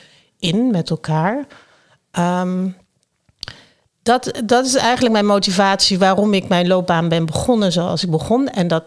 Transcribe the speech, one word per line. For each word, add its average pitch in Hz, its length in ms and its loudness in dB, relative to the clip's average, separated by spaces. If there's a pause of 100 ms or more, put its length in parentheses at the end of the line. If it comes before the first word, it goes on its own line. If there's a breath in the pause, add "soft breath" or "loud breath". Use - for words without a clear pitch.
(380 soft breath)
in 214 320 -2
met 170 200 -2
elkaar? 170 560 -4 (640 soft breath)
Ehm, 180 580 -2 (1300 loud breath)
dat, 247 420 -2
dat 247 220 2
is 254 80 -2
eigenlijk 247 380 2
mijn 208 140 2
motivatie 196 720 2
waarom 196 360 2
ik 190 140 -2
mijn 175 180 2
loopbaan 175 420 2
ben 165 180 0
begonnen 208 460 0
zoals 170 320 -2
ik 175 60 -2
begon. 208 380 0
En 175 200 -2
dat, 160 180 -2